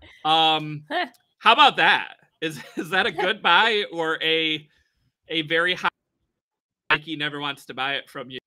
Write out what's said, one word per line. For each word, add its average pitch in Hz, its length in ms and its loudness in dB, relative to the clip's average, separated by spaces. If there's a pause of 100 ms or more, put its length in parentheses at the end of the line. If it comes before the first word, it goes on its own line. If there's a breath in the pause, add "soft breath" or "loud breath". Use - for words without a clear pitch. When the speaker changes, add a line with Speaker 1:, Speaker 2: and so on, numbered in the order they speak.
(240 soft breath)
Speaker 1:
Um, 156 680 2
Speaker 2:
Huh. 330 160 -4 (320)
Speaker 1:
how 214 140 4
about 262 240 6
that? 170 380 2 (260)
Is, 156 180 -6 (100)
<laughs> - 80 -14
is 175 140 -8
that 190 160 0
a 208 60 -2
good 180 300 -4
buy 208 500 4
or 160 300 -4
a, 160 440 0 (640)
a 160 140 -4
very 165 320 0
high 175 140 -4 (1000)
Nike 151 260 -2
never 147 240 -6
wants 143 260 -8
to 131 80 -14
buy 135 220 -4
it - 120 -10
from 135 220 -14 (160)